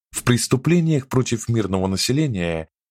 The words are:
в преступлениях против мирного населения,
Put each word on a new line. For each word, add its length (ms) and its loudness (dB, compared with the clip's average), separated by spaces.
в 140 -10
преступлениях 840 2
против 400 -2
мирного 380 0
населения, 800 -2